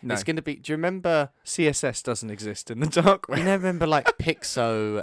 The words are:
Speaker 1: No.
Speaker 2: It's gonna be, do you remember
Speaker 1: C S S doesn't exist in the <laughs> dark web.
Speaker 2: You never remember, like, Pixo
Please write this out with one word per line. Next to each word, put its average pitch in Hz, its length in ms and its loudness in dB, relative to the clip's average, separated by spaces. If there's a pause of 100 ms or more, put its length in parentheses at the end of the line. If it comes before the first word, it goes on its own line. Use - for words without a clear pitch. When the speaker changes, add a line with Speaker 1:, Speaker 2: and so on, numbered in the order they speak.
Speaker 1:
No. 120 140 -4
Speaker 2:
It's 101 80 -4
gonna 160 200 -4
be, 151 120 -6
do - 160 -10
you 156 60 -2
remember 170 540 0 (120)
Speaker 1:
C - 240 0
S 143 160 0
S 127 200 -4
doesn't 113 280 -6
exist 104 400 -10
in 117 80 -8
the 147 80 0
<laughs> 165 160 2
dark 196 260 4
web. - 100 -2
Speaker 2:
You 170 80 0
never 190 200 2
remember, 170 220 0
like, 151 300 2
Pixo 110 840 0